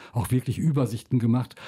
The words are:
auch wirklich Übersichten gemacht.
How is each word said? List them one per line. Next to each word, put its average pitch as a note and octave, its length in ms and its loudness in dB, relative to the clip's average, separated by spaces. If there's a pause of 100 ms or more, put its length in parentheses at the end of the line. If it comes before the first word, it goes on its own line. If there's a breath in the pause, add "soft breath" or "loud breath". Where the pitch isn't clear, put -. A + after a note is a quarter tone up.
(120 loud breath)
auch - 180 -2
wirklich B2+ 300 0
Übersichten B2+ 580 0
gemacht. A#2 380 0 (120 loud breath)